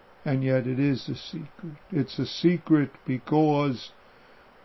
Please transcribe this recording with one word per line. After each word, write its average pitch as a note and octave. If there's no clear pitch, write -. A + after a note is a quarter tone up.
and C3+
yet C3
it B2+
is C#3
a C3
secret. D#3
It's D3
a C3
secret D#3+
because D3